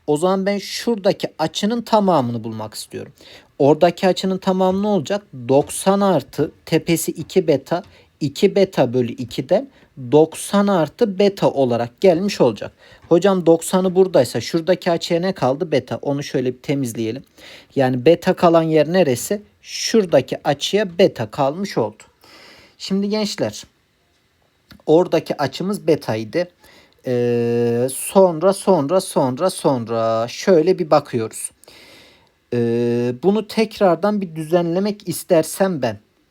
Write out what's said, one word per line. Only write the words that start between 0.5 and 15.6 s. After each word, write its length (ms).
şuradaki 680
açının 420
tamamını 600
bulmak 300
istiyorum. 400
Oradaki 480
açının 300
tamamı 460
ne 40
olacak? 340
Doksan 540
artı 500
tepesi 460
iki 360
beta, 360
iki 360
beta 380
bölü 180
ikiden 580
doksan 560
artı 520
beta 320
olarak 500
gelmiş 400
olacak. 300
Hocam 360
doksanı 500
buradaysa 460
şuradaki 500
açıya 280
ne 140
kaldı? 380